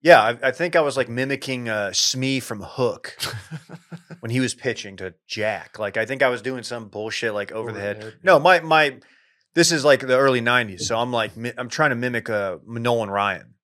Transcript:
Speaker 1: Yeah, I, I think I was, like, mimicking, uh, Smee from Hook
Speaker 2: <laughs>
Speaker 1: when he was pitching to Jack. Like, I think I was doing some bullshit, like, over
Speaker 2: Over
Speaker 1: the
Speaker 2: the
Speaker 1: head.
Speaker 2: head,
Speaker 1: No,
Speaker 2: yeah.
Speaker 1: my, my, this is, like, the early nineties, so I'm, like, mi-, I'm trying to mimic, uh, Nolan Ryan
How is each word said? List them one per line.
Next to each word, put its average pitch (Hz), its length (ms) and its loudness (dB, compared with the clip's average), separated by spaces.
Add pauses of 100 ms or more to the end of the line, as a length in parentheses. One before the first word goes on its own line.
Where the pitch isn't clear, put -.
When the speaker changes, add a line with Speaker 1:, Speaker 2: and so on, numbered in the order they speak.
Speaker 1:
Yeah, 147 200 10
I, 120 260 0
I 127 40 2
think 170 260 -2
I - 20 6
was, 143 160 0
like, 120 140 0
mimicking, 131 580 -4
uh, 104 240 -2
Smee 131 480 -2
from 107 220 -10
Hook - 560 -4 (540)
Speaker 2:
<laughs> - 500 -20
Speaker 1:
when 113 100 -10
he 127 80 0
was 123 140 0
pitching 110 420 -8
to 92 180 -10 (140)
Jack. 104 500 -6
Like, 104 200 -4
I 110 80 0
think 131 180 -2
I 127 60 4
was 120 120 -2
doing 127 220 -6
some 117 240 -10
bullshit, 107 460 -6
like, 101 180 -6
over 113 180 -8
Speaker 2:
Over - 40 -10
Speaker 1:
the 98 60 -10
Speaker 2:
the 101 40 -8
Speaker 1:
head. 104 200 -6
Speaker 2:
head, 110 100 -14 (100)
Speaker 1:
No, 175 140 6
Speaker 2:
yeah. 139 40 4
Speaker 1:
my, 175 200 6
my, 156 380 2 (560)
this 170 180 4
is, 143 100 -2
like, 139 160 6
the 127 180 2
early 131 220 4
nineties, 117 480 0
so 113 100 0
I'm, 123 140 -2
like, 110 240 -4
mi-, 117 220 -8
I'm 123 100 -8
trying 151 220 0
to 120 80 -2
mimic, 120 320 -4
uh, 98 360 -4
Nolan 117 440 -2
Ryan 98 540 -2